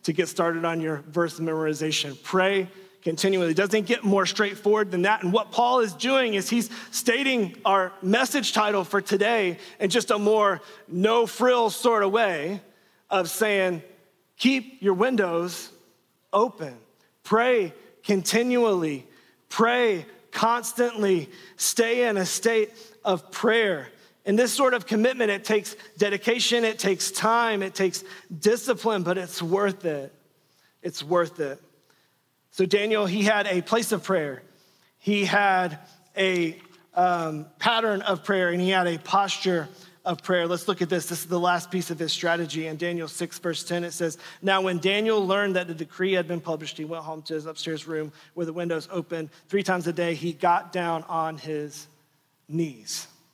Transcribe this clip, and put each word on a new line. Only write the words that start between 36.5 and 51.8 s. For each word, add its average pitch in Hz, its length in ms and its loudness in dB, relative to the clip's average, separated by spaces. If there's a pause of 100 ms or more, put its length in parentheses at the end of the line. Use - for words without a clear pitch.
um, 165 540 0 (120)
pattern 226 420 0
of 190 220 -2
prayer, 185 260 0
and 180 120 0
he 185 80 2
had 185 180 2
a 165 100 -2
posture 180 720 0 (380)
of 180 180 -4
prayer. 175 240 0
Let's 175 200 -4
look 190 140 -2
at 175 60 0
this. 170 200 -2
This 170 120 -8
is - 60 -10
the 175 140 -2
last 175 300 0
piece 180 220 -4
of 160 80 -8
his 160 140 -4
strategy. 165 540 -2
In 156 100 -8
Daniel 170 320 -4
six, - 300 -8
verse 165 240 -6
ten, 175 200 -4
it 170 80 -8
says, 165 260 -4 (240)
"Now 190 200 2
when 180 180 0
Daniel 208 480 2
learned 196 300 0
that 175 100 -2
the 170 60 -10
decree 180 400 -4
had 175 160 0
been 170 100 -4
published, 156 380 -8
he 156 80 -8
went 160 180 -10
home 156 200 -12
to 160 100 -8
his 156 120 -6
upstairs 156 420 -8
room 156 260 -6 (220)
with 170 120 -4
the 160 60 -8
windows 170 360 -4
open. 165 400 -6 (200)
Three 196 140 0
times 180 220 0
a 170 80 -2
day, 170 220 -2
he 160 160 -4
got 180 400 0
down 170 320 -4
on 160 340 -4
his 147 500 -10 (600)